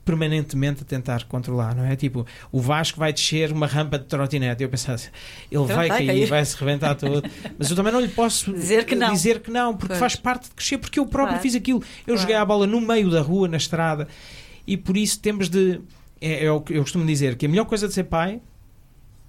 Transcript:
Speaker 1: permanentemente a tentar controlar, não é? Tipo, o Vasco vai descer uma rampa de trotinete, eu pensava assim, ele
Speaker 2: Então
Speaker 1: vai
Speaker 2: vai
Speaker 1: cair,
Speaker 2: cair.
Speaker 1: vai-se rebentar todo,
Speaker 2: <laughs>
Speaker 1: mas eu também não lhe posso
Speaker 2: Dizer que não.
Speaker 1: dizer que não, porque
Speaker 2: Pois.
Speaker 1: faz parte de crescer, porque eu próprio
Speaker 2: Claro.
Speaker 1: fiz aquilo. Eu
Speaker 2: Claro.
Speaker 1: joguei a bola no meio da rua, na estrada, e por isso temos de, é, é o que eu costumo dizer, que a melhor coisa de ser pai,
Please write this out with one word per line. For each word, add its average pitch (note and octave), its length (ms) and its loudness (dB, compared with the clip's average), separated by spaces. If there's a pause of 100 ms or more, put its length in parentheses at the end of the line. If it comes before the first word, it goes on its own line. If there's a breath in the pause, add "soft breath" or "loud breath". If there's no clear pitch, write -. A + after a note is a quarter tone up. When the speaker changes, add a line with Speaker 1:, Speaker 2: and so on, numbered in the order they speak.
Speaker 1:
permanentemente D3 760 0
a C#3 40 -14
tentar B2+ 400 -4
controlar, A#2+ 500 -2
não B2+ 100 0
é? C3+ 100 0
Tipo, C3 300 -2 (260 loud breath)
o C3+ 80 0
Vasco D3 380 0
vai D#3 160 0
descer D#3 380 0
uma D3+ 160 0
rampa D3 320 0
de B2+ 60 -12
trotinete, C3+ 580 -2
eu B2+ 60 -2
pensava C3 260 -4
assim, - 140 -8 (420 loud breath)
ele C#3+ 120 2
Speaker 2:
Então C3 40 0
Speaker 1:
vai E3 200 2
Speaker 2:
vai G3 120 2
Speaker 1:
cair, C#3+ 80 2
Speaker 2:
cair. C3+ 180 4
Speaker 1:
vai-se D3 320 0
rebentar C#3+ 380 0
todo, C#3+ 340 -2 (120 loud breath)
Speaker 2:
<laughs> - 180 -12
Speaker 1:
mas C#3 100 0
eu F3 60 0
também G3+ 180 2
não B3 60 2
lhe B3 80 2
posso A3 440 0
Speaker 2:
Dizer G3 340 2
que C4 100 0
não. A#3 180 2
Speaker 1:
dizer G#3+ 260 2
que A3 120 -12
não, A#3+ 240 0
porque F#3+ 140 -6
Speaker 2:
Pois. F#3 100 -2
Speaker 1:
faz B3 160 2
parte B3 340 -4
de - 60 -20
crescer, - 240 -4
porque - 200 -12
eu C#4 60 4
próprio C4+ 280 0
Speaker 2:
Claro. F3 100 -2
Speaker 1:
fiz B3+ 100 0
aquilo. B3 260 2 (200 loud breath)
Eu - 60 -20
Speaker 2:
Claro. A3+ 160 2
Speaker 1:
joguei G#3+ 140 2
a G#3+ 100 4
bola G3+ 200 4
no A3 160 2
meio A3 300 4
da E3 100 4
rua, F3+ 260 2
na D#3+ 100 -2
estrada, D#3 500 -2 (580 loud breath)
e G3 100 -2
por F#3+ 220 0
isso G#3 220 0
temos G#3 280 -2
de, F3+ 320 2 (400 soft breath)
é, D#3 260 -2
é D#3 60 4
o D#3 100 2
que D#3 120 -4
eu D3+ 80 4
costumo E3 240 0
dizer, C#3+ 300 2
que B2 100 -2
a D3 40 2
melhor G3 160 4
coisa G#3+ 220 0
de G3 60 -8
ser F#3 120 0
pai, F#3 360 -2 (880)